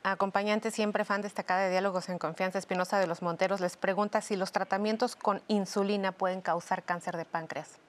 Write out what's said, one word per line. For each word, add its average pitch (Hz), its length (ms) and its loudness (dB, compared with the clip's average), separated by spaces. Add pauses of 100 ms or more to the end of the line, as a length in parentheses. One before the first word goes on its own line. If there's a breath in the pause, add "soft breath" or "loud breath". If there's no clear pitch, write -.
acompañante, 202 680 2
siempre 214 340 0
fan 208 160 0
destacada 196 440 0
de 185 40 2
Diálogos 185 400 0
en 180 80 -2
Confianza, 180 400 -2
Espinosa 185 400 0
de 190 80 4
los 165 160 -2
Monteros, 185 380 0
les 180 180 -2
pregunta 208 440 2
si 214 140 -2
los 185 160 0
tratamientos 214 640 0
con - 320 0
insulina 196 640 0
pueden 185 300 -2
causar 175 400 -2
cáncer 175 360 -4
de 165 80 -6
páncreas. - 520 -6 (120)